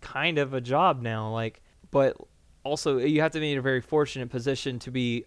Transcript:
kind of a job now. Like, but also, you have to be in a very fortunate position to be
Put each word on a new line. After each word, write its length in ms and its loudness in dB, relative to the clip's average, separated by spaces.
kind 380 -2
of 160 0
a 60 -2
job 420 2
now. 280 -4
Like, 320 -4
but 240 4
also, 340 0
you 220 4
have 100 2
to 80 -6
be 140 -2
in 60 0
a 40 -2
very 180 2
fortunate 500 -2
position 500 -4
to 100 -12
be 360 0